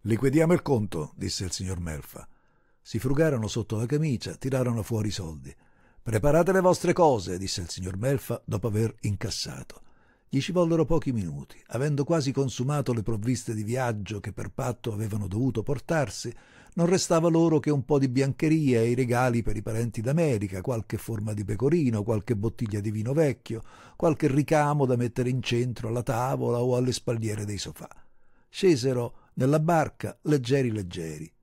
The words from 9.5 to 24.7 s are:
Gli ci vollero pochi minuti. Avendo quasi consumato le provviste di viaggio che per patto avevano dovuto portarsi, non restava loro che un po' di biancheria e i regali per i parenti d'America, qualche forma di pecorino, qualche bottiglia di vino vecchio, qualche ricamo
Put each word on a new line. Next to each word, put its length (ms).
Gli 100
ci 140
vollero 320
pochi 260
minuti. 560
Avendo 380
quasi 260
consumato 600
le 80
provviste 520
di 100
viaggio 580
che 100
per 200
patto 420
avevano 340
dovuto 360
portarsi, 680
non 100
restava 420
loro 320
che 120
un 120
po' 160
di 80
biancheria 720
e 100
i 40
regali 460
per 160
i 40
parenti 380
d'America, 640
qualche 360
forma 360
di 100
pecorino, 600
qualche 340
bottiglia 420
di 120
vino 200
vecchio, 500
qualche 300
ricamo 580